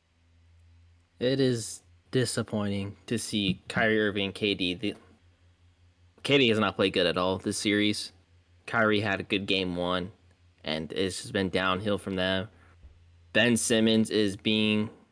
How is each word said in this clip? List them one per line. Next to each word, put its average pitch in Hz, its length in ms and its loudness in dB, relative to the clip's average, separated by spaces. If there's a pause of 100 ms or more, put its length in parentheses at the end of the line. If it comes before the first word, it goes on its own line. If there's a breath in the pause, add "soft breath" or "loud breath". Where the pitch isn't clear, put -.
(1200)
It 131 220 0
is 123 420 -2 (280)
disappointing 104 840 -2 (120)
to 113 120 -2
see 98 500 -2
Kyrie 110 380 2
Irving 98 200 -2
and 95 80 -6
K 101 200 0
D. 90 200 -2
The, 104 200 -4 (1300)
K 143 140 2
D 131 140 6
has 107 80 2
not 101 180 0
played 95 160 2
good 90 140 2
at 85 100 0
all 92 220 0
this 101 180 -4
series. 104 560 0 (540)
Kyrie 107 340 2
had 98 200 -2
a - 20 -8
good 101 240 -2
game 95 300 0
one, 90 360 -2 (500)
and 78 300 -6
it's 95 300 -4
just - 100 -14
been 95 160 0
downhill 95 480 -2
from 95 200 -6
there. 92 320 0 (840 soft breath)
Ben 113 240 4
Simmons 110 540 2
is 104 260 0
being, 107 540 0 (220)